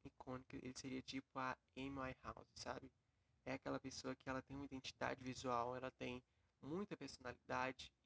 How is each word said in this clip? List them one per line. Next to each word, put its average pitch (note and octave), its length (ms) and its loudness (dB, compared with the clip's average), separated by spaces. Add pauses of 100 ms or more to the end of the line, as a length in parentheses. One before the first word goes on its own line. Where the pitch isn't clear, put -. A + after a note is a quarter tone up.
icônica, C3 520 -6
ele C3 200 -4
seria C3 260 0
tipo - 360 -4
a B2+ 180 4 (200)
Amy C3+ 220 0
Winehouse, B2+ 560 -2
sabe? C3 360 -2 (540)
É C3 100 2
aquela C3+ 260 2
pessoa C3 340 -2
que - 140 -12
ela C3 140 2
tem C3+ 140 -6
uma C#3 100 -2
identidade C3 560 0
visual, B2 540 4
ela B2+ 160 -2
tem B2 300 -2 (400)
muita E3+ 340 0
personalidade B2+ 920 0 (160)